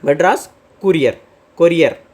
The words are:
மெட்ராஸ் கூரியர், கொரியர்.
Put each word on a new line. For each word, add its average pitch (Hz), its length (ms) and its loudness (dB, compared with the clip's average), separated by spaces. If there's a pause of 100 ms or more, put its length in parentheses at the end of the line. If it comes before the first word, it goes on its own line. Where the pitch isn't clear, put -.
மெட்ராஸ் 143 420 -2 (360)
கூரியர், 160 360 0 (400)
கொரியர். 170 380 2 (180)